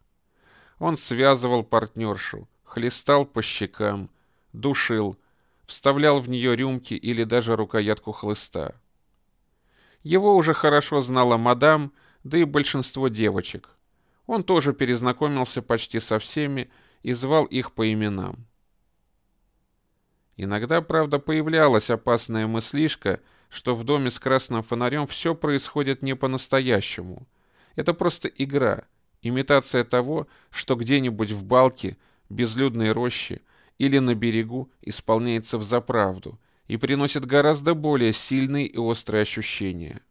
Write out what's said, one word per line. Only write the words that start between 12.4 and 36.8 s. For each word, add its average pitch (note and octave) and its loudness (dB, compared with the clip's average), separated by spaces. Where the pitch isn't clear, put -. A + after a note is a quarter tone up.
большинство C#3 0
девочек. G#2 -2
Он A3 -2
тоже D3 2
перезнакомился B2 -2
почти A2+ -4
со A2 -2
всеми C#3+ -6
и B2 -4
звал C3+ 2
их - -4
по A2 0
именам. G#2 -4
Иногда, G#2+ -2
правда, D#3 0
появлялась D#3 2
опасная A2+ -2
мыслишка, A2+ -2
что - -4
в A2+ -8
доме C#3 2
с - -10
красным B2+ 0
фонарём B2 -2
всё - -4
происходит C#3 -2
не C3+ -2
по-настоящему. B2+ -2
Это D#3+ 0
просто E3+ -2
игра, C3+ -2
имитация C3 2
того, C3+ -2
что - -4
где-нибудь A#2 0
в G2+ -6
балке, B2+ 2
безлюдной A2+ -2
роще A#2 -4
или C#3 4
на B2 2
берегу A2+ -2
исполняется A2+ -2
взаправду G#2+ -2
и A#2 -4
приносит C#3 -2